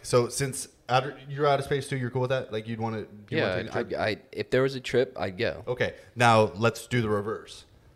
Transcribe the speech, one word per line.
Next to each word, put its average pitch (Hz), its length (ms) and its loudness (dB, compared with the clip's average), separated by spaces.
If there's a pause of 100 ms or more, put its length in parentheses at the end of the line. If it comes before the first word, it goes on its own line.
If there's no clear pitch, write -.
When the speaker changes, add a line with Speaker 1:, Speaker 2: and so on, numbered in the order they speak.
Speaker 1:
So 120 240 4
since - 400 -4 (200)
outer, 135 280 0 (120)
you're 143 200 2
out 139 100 6
of 135 60 -2
space 143 240 -2
too, 139 80 -4
you're 123 140 -2
cool 131 100 -2
with 127 100 0
that? 131 220 -2
Like, 110 160 -4
you'd 117 100 -6
wanna, 110 220 -2
you 92 60 -8 (240)
Speaker 2:
Yeah, 117 260 0
Speaker 1:
wanna 92 80 -2
take 117 100 -10
a - 40 -2
Speaker 2:
I, 120 40 -2
Speaker 1:
trip? 87 180 -4
Speaker 2:
I, 101 160 0 (140)
if - 200 -6
there 127 120 4
was 135 140 0
a 127 40 -8
trip, - 380 0
I'd 92 180 -4
go. 92 300 -4
Speaker 1:
Okay, 120 280 -2 (200)
now 113 400 6
let's 110 320 0
do 123 160 0
the 110 60 0
reverse. 101 560 -4 (320)